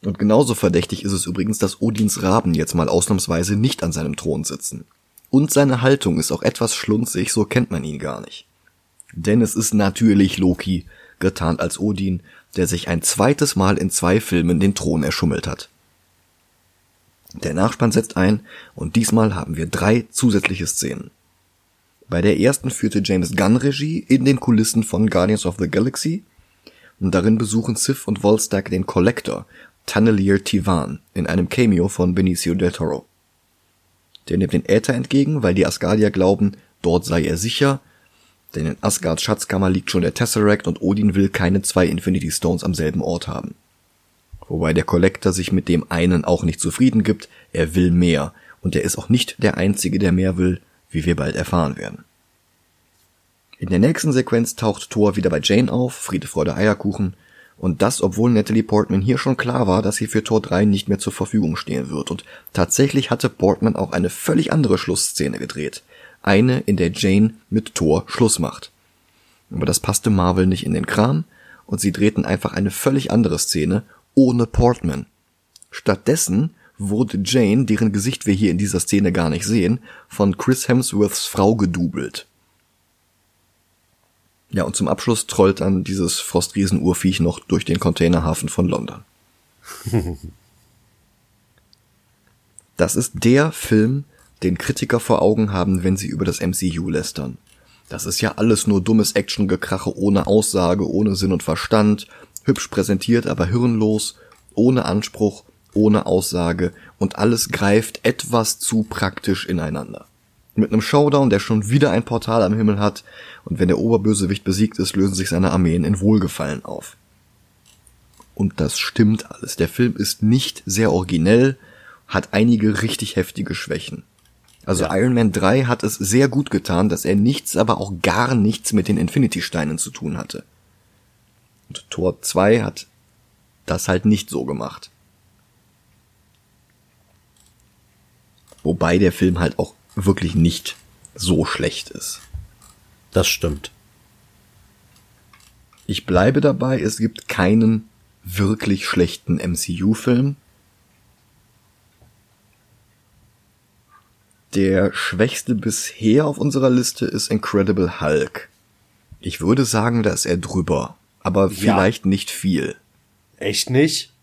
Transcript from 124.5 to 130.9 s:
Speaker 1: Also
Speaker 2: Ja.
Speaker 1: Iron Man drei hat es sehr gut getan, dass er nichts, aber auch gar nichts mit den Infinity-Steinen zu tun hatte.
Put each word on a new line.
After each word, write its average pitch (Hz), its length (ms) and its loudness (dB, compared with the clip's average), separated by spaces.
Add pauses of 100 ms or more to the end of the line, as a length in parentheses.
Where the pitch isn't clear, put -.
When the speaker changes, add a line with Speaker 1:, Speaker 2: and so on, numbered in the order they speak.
Speaker 1:
Also 90 200 0
Speaker 2:
Ja. 85 100 -2
Speaker 1:
Iron 123 180 2
Man 113 180 4
drei 107 320 2
hat 123 200 -2
es 113 120 -2
sehr 117 340 4
gut 135 220 -2
getan, 95 360 0
dass - 180 -2
er 98 100 2
nichts, 117 420 0
aber 110 200 2
auch 98 240 -6
gar 117 320 0
nichts 110 400 0
mit 98 140 2
den 104 100 2
Infinity-Steinen 85 800 -2
zu - 140 -8
tun - 260 -8
hatte. - 260 -12 (1200)